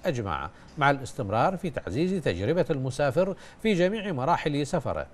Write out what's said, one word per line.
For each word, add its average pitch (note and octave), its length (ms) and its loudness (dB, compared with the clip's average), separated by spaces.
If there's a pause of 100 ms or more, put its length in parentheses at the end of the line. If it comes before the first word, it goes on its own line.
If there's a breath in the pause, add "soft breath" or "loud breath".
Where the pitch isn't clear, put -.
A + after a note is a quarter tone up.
أجمع، G2 440 -2 (280 loud breath)
مع C#3+ 140 6
الاستمرار C3 680 0
في E3+ 120 -6
تعزيز D#3+ 540 -2
تجربة B2 460 0
المسافر D3 680 0 (280 loud breath)
في A3 100 4
جميع F#3+ 380 2
مراحل C#3+ 560 0
سفره F#2+ 460 -2